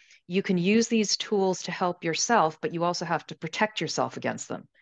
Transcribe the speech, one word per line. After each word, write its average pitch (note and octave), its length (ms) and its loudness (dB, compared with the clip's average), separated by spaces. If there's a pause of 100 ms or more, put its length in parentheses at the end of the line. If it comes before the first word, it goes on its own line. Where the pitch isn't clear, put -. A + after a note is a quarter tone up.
(260)
you F#3 160 0
can F#3 160 2
use G#3+ 300 4
these A3 280 2
tools F#3+ 460 0
to - 80 -8
help F3+ 340 -2
yourself, E3 560 2
but D#3 140 -4
you E3+ 80 -2
also F3 220 0
have E3 240 -2
to D#3 80 -12
protect - 440 -2
yourself C3+ 360 -2
against - 320 -6
them. - 200 -10 (140)